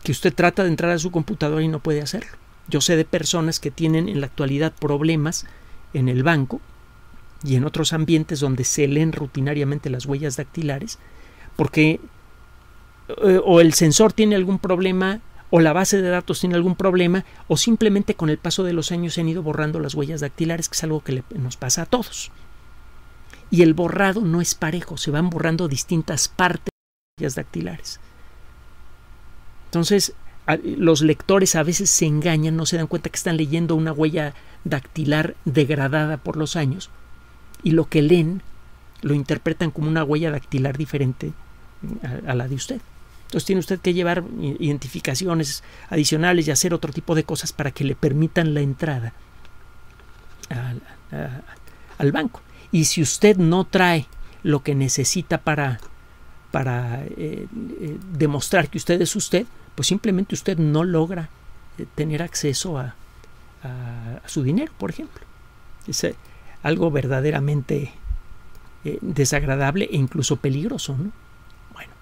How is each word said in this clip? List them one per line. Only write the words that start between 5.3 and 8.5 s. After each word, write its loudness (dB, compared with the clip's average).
en 2
el 0
banco 2
y 2
en 4
otros 0
ambientes 2
donde 0